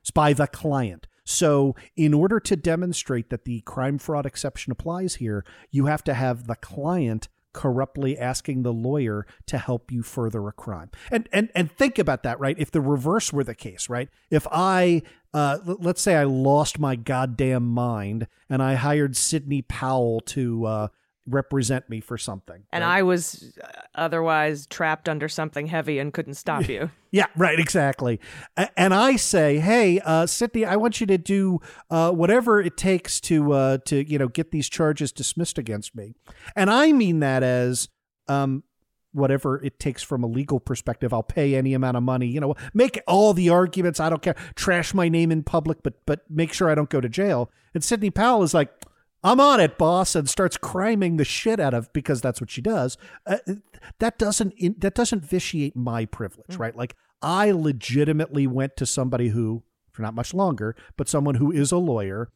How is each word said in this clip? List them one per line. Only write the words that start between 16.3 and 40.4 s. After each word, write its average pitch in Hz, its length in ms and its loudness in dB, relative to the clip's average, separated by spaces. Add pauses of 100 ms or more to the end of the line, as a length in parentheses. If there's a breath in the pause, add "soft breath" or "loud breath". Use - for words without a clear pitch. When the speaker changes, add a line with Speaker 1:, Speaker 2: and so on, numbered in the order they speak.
Speaker 1:
my 139 160 0
goddamn 127 720 -2
mind 113 600 -2 (220)
and 135 140 0
I 135 120 2
hired 143 420 0
Sidney 143 460 -2
Powell 123 640 -2
to, 120 400 -4
uh, 107 220 -4 (420)
represent 131 600 -2
me 113 100 -8
for 120 160 -12
something. 95 460 -12 (100)
Speaker 2:
And 170 100 -2
Speaker 1:
right? 175 160 2
Speaker 2:
I 196 40 4
was, 180 500 -2 (100)
uh, - 60 -18 (260)
otherwise 156 720 0
trapped 156 440 -4
under 151 180 -4
something 151 380 -6
heavy 156 320 -2
and 143 140 -4
couldn't 147 220 -8
stop 143 340 -4
you. 135 280 -6
Speaker 1:
<laughs> - 40 -20 (100)
Yeah, 190 140 4 (140)
right, 160 200 4
exactly. 139 600 0 (380 loud breath)
A-, - 100 0 (100)
and 185 140 6
I 240 240 4
say, 156 440 4
"Hey, 196 440 4
uh, 160 220 2
Sidney, 226 400 -2
I 185 100 0
want 220 240 0
you 226 60 0
to 190 100 4
do, 190 420 2 (300 loud breath)
uh, 165 240 2
whatever 208 480 4
it 175 160 -2
takes 185 460 0
to, 147 320 2
uh, 135 320 4
to, 143 200 0
you 151 120 -2
know, 135 100 2
get 160 220 -4
these 147 180 -2
charges 151 420 0
dismissed - 460 -4
against 110 380 -8
me." 107 220 -14 (380 loud breath)
And 202 140 2
I 285 240 6
mean 190 280 4
that 131 220 2
as, 123 460 0 (400)
um, 139 340 -2 (500)
whatever 139 520 0
it 139 160 -8
takes 135 220 -4
from 127 200 -4
a 117 40 -2
legal 131 340 -2